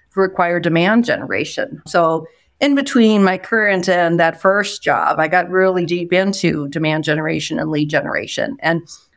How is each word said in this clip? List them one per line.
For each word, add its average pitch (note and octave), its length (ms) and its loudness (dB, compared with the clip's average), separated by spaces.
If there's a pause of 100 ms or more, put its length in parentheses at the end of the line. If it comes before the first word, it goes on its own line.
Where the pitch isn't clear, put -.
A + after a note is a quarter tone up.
(160)
require F#3 440 0
demand F3 460 2
generation. - 840 -6
So D#3+ 400 0 (320)
in C#4+ 160 2
between A3 480 4
my F#3 140 2
current G3 500 0
and E3+ 320 2
that E3 220 0
first G3+ 420 0
job, D3 360 0
I D#3 100 0
got F3 200 0
really F#3 360 2
deep E3+ 260 -4
into F3+ 560 0
demand D#3 380 -2
generation D#3 520 -2
and D#3+ 140 -4
lead D3+ 180 -2
generation - 720 -4
and E3 220 -2 (360)